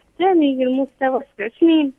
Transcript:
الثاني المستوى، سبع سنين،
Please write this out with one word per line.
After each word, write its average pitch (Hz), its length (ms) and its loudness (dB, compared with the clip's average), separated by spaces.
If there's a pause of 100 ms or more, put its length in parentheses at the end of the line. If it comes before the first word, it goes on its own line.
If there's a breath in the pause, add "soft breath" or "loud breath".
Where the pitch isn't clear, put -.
(120)
الثاني 302 520 0
المستوى، 262 580 -4 (160)
سبع 214 120 -8 (100)
سنين، 320 400 2